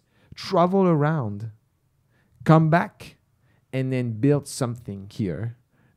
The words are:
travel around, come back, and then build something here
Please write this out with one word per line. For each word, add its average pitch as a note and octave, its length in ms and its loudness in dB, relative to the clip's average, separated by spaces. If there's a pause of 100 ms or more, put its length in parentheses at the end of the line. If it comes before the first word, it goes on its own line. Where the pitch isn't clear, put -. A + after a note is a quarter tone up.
(340)
travel F#3 540 0
around, C#3 640 0 (920)
come D#3+ 280 4
back, - 460 -4 (540)
and C3 220 -4
then B2 200 -2
build C#3 340 0
something G#2 640 -8
here G2+ 460 -6 (400)